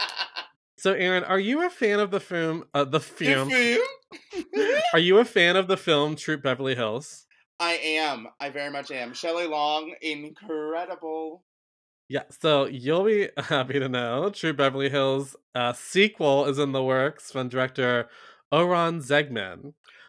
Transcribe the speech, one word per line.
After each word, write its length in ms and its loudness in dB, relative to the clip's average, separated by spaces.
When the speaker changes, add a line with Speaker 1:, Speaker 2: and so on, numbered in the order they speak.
Speaker 1:
So, 120 2
Aaron, 300 0
are 160 0
you 240 0
a 60 0
fan 300 0
of 100 0
the 100 -2
film, 440 -4
uh, 120 2
the 120 -2
Speaker 2:
The 20 4
Speaker 1:
film? 520 0
Speaker 2:
film? 360 4
<laughs> 120 0
Speaker 1:
Are 60 6
you 200 6
a 60 6
fan 300 2
of 120 2
the 100 0
film 380 2
Troop 260 -6
Beverly 320 -2
Hills? 540 -6
Speaker 2:
I 140 0
am. 520 -2
I 100 -6
very 220 -8
much 180 -8
am. 240 -8
Shelley 320 -4
Long, 560 -2
incredible. 1400 -8
Speaker 1:
Yeah, 220 -4
so 340 2
you'll 380 0
be 300 2
<laughs> 40 -8
happy 420 0
to 100 -2
know 420 -2
Troop 260 -4
Beverly 320 2
Hills, 460 0
uh, 200 0
sequel 720 4
is 120 0
in 140 0
the 120 0
works 480 0
from 160 -4
director 640 0
Oron 500 2
Zegman. 720 -2